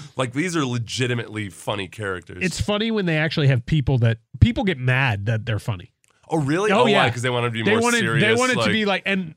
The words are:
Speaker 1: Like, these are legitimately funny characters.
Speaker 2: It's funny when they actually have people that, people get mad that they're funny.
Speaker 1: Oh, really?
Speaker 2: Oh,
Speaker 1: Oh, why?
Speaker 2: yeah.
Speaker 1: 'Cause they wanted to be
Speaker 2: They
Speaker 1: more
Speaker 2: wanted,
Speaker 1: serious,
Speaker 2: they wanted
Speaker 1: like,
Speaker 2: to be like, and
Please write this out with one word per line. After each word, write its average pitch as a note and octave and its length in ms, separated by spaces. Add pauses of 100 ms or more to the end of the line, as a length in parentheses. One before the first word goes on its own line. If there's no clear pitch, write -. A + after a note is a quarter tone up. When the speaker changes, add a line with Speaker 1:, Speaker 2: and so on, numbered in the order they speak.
(160)
Speaker 1:
Like, B2+ 160
these E3 240
are D3+ 80
legitimately A2+ 880
funny G2 380
characters. F#2 520
Speaker 2:
It's D#3+ 200
funny G#3 300
when G#3 160
they D#3+ 120
actually D3+ 300
have B2+ 180
people C#3+ 320
that, A#2 200 (220)
people A#3+ 240
get F3+ 140
mad B2+ 480
that A2 200
they're G#2+ 120
funny. F#2+ 320 (400)
Speaker 1:
Oh, E3 80
really? E3+ 340
Speaker 2:
Oh, G#3 80
Speaker 1:
Oh, - 40
why? A3+ 60
Speaker 2:
yeah. C3 200
Speaker 1:
'Cause B2 100
they B2+ 80
wanted A#2+ 200
to A#2 40
be A2+ 100
Speaker 2:
They G3+ 100
Speaker 1:
more A3+ 100
Speaker 2:
wanted, A#3 160
Speaker 1:
serious, D3 260
Speaker 2:
they A3 100
wanted B3 220
Speaker 1:
like, A3 100
Speaker 2:
to G#3+ 60
be G#3+ 140
like, F#3 180
and F#3+ 320